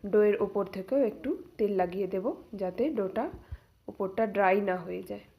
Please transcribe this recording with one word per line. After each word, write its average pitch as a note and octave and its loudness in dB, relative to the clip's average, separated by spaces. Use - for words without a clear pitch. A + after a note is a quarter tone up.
ডোয়ের G#3 6
ওপর G3+ 0
থেকেও F#3+ -2
একটু A#3 -2
তেল G#3 2
লাগিয়ে F#3 0
দেব, F#3+ -4
যাতে F#3+ -4
ডোটা G#3+ -2
ওপরটা G3 -4
ড্রাই G3 4
না F#3 0
হয়ে F#3 -8
যায়। G3+ -12